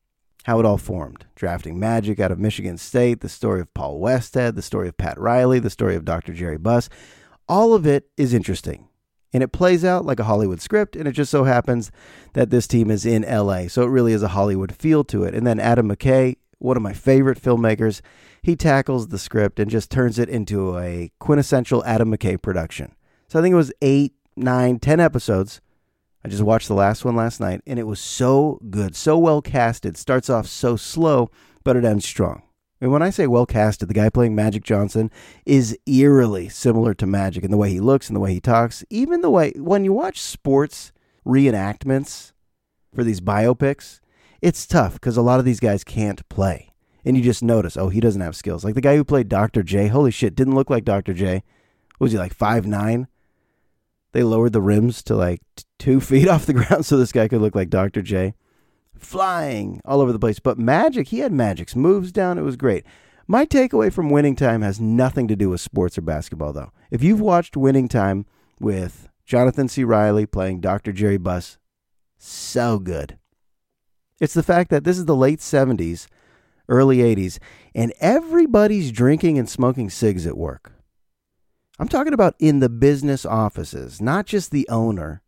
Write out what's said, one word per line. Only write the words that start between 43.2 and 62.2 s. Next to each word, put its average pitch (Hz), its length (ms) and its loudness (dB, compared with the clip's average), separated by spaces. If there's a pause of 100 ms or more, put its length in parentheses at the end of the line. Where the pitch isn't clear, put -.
biopics, 117 800 -2 (420)
it's - 240 0
tough 117 360 0
'cause 117 160 -2
a 120 60 2
lot 123 180 4
of 127 40 -2
these 123 140 0
guys 101 240 0
can't - 460 -6
play. - 440 -4 (320)
And 131 120 2
you 127 60 2
just 120 200 0
notice, 113 340 0
"Oh, 95 120 -2
he 92 100 -2
doesn't 110 220 2
have 82 160 -6
skills." 87 280 -8
Like 107 120 -4
the 135 40 0
guy 139 140 4
who 147 80 4
played 135 260 0
Doctor 101 360 0
J, 101 240 0
holy 131 240 2
shit, 104 240 -2
didn't 131 180 2
look 135 160 0
like 117 140 0
Doctor 101 280 -2
J. 92 300 -2 (560)
What 139 80 2
was 117 60 0
he, 110 60 -2
like, 90 160 -6
five 110 300 0
nine? 107 440 -4 (1040)
They 123 100 0
lowered 113 300 2
the 107 100 2
rims 104 400 2
to, 110 140 -2
like, 90 240 -2 (160)
t-, - 80 -20 (160)
two 131 200 2
<laughs> - 80 -12
feet 139 200 4
off 165 180 2
the 147 80 0
ground 131 320 0
so 147 100 2
this 127 140 2
guy 113 160 2
could 113 140 0
look 107 160 0
like 92 140 -2
Doctor 98 320 -2
J. 98 320 -4 (640)
Flying 147 880 -4
all 139 160 0
over 127 120 2
the 113 60 -2
place. 107 220 -2
But 120 180 -2
Magic, 165 500 0
he 226 120 -6
had 269 100 -2
Magic's 107 460 -2
moves 180 340 2
down. 180 260 -2